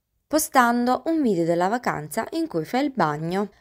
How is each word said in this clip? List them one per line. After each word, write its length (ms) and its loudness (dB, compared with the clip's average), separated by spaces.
postando 800 2
un 160 0
video 220 2
della 240 2
vacanza 640 -4
in 160 -2
cui 160 -4
fa 140 -4
il 120 0
bagno. 580 -2